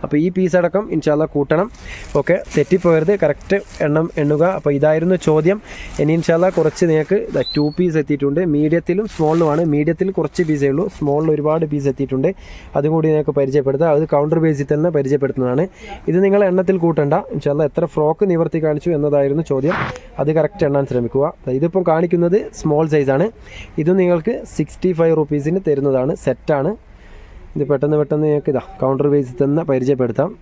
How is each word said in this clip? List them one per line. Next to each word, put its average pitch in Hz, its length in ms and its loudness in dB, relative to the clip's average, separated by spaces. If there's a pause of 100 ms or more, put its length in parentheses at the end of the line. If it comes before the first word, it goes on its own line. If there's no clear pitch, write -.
അപ്പോൾ - 220 -2
ഈ - 20 0 (100)
പീസ് 180 220 0
അടക്കം 180 260 0 (100)
ഇൻഷാ 156 200 0
അല്ലാ 151 200 0
കൂട്ടണം. 156 320 0 (540)
ഓക്കെ, 170 160 2 (180)
തെറ്റിപ്പോകരുത്, 165 580 2 (100)
കറക്റ്റ് 156 360 -2 (280)
എണ്ണം 156 200 0 (160)
എണ്ണുക. 147 200 2 (160)
അപ്പോൾ 147 200 0
ഇതായിരുന്നു 160 380 2 (100)
ചോദ്യം. 160 320 2 (440)
ഇനി 156 160 2
ഇൻഷാ 165 180 0
അല്ലാ 180 200 2
കുറച്ച് 160 340 2
നിങ്ങൾക്ക് 156 280 0 (100)
ഇതാ 160 140 -2 (140)
ടു 147 80 2 (120)
പീസ് 170 260 0
എത്തിയിട്ടുണ്ട്. 139 380 0 (140)
മീഡിയത്തിലും 170 520 0 (100)
സ്മോളിലുമാണ്. 156 440 2 (140)
മീഡിയത്തിൽ 160 340 0 (100)
കുറച്ച് 165 300 -2
പീസേ 143 240 2
ഉള്ളൂ, 170 140 -2 (100)
സ്മോളിൽ 151 380 0
ഒരുപാട് 151 380 0
പീസ് 143 200 -2
എത്തിയിട്ടുണ്ട്. 135 380 -2 (480)
അതും 151 180 0
കൂടി 160 140 2
നിങ്ങൾക്ക് 151 300 0
പരിചയപ്പെടുത്താം. 139 580 2
അത് 156 160 0
കൗണ്ടർ 156 320 2
ബേസിൽ 143 260 0
തന്നെ 156 240 2
പരിചയപ്പെടുത്തുന്നതാണ്. 135 680 0 (420)
ഇത് 165 180 2
നിങ്ങൾ 196 220 4
എണ്ണത്തിൽ 185 380 2
കൂട്ടണ്ട. 151 280 2 (220)
ഇൻഷാ 147 180 -2
അല്ലാ 151 180 0
എത്ര 165 120 -2 (120)
ഫ്രോക്ക് 160 360 0
നിവർത്തി 160 340 0
കാണിച്ചു 151 320 -2
എന്നതായിരുന്നു 143 520 0
ചോദ്യം. 135 60 0 (640)
അത് 143 140 0
കറക്റ്റ് 156 320 0
എണ്ണാൻ 139 220 2
ശ്രമിക്കുക. 123 360 0 (200)
ദാ 135 120 -4
ഇതിപ്പം 165 320 0
കാണിക്കുന്നത് 170 460 2 (240)
സ്മോൾ 156 320 2
സൈസാണ്. 143 340 2 (560)
ഇത് 151 80 0 (100)
നിങ്ങൾക്ക് 175 340 0 (220)
സിക്സ്റ്റി - 340 -2 (100)
ഫൈവ് 165 200 4
റുപ്പീസിന് 147 480 -2
തരുന്നതാണ്. 139 460 0 (100)
സെറ്റാണ്. 143 480 -2 (840)
ഇത് 147 160 -2
പെട്ടെന്ന് 147 300 2
പെട്ടെന്ന് 151 260 -2
നിങ്ങൾക്ക് 147 260 0
ഇതാ 123 100 -2 (180)
കൗണ്ടർ 135 320 0
ബേസിൽ 131 280 0
തന്നെ 143 300 0
പരിചയപ്പെടുത്താം. 127 580 0 (120)